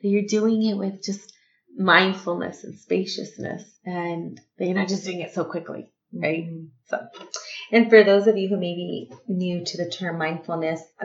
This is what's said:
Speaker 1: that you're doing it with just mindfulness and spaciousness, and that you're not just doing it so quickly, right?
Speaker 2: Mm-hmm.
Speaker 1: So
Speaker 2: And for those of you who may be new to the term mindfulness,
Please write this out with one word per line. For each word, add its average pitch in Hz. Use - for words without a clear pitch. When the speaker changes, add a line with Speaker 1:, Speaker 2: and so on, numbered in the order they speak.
Speaker 1:
that 202
you're 202
doing 220
it 214
with 196
just -
mindfulness 180
and -
spaciousness, -
and 175
that 185
you're 180
not 190
just 196
doing 180
it -
so 175
quickly, -
right? 165
Speaker 2:
Mm-hmm. 165
Speaker 1:
So -
Speaker 2:
And 220
for 220
those 202
of 214
you 190
who 196
may 175
be 175
new 180
to -
the 175
term 170
mindfulness, 165